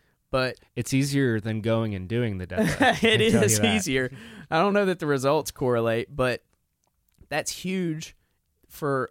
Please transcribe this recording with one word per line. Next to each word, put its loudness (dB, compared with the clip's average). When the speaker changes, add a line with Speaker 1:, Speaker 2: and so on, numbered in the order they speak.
Speaker 1:
But 0
Speaker 2:
It's -4
easier 2
than -4
going 0
and -8
doing -2
the -8
Speaker 1:
<laughs> -
Speaker 2:
deadlift. 0
I 4
Speaker 1:
it -2
Speaker 2:
can 4
tell 4
Speaker 1:
is 4
Speaker 2:
you 0
that. 4
Speaker 1:
easier. -2
I 2
don't 4
know 4
that 0
the -4
results 2
correlate, 0
but -2
that's -4
huge -6
for -4